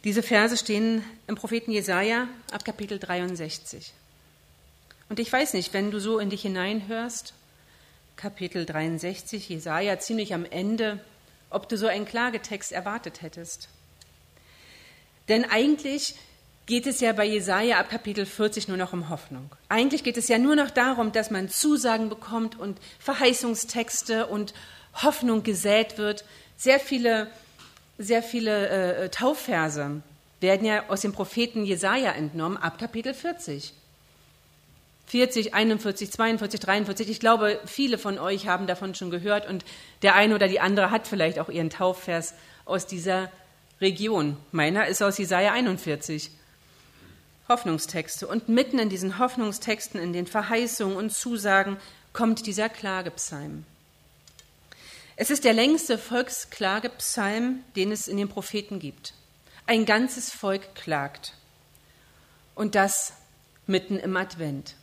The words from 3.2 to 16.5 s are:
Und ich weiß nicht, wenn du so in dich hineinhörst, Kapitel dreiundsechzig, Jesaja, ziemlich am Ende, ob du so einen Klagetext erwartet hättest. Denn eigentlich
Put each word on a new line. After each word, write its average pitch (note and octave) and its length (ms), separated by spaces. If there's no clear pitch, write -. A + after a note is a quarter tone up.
Und G#3+ 100
ich A#3 120
weiß C#4 220
nicht, F3+ 200
wenn G3+ 180
du G#3 80
so A3 180
in G#3 140
dich G3+ 100
hineinhörst, G#3 920
Kapitel F3+ 500
dreiundsechzig, E3 840
Jesaja, F3 500
ziemlich G#3+ 340
am E3+ 120
Ende, G#3 580
ob - 200
du A3+ 80
so G#3+ 100
einen G3+ 180
Klagetext A3+ 680
erwartet F#3 500
hättest. E3+ 480
Denn A#3 160
eigentlich C#4+ 680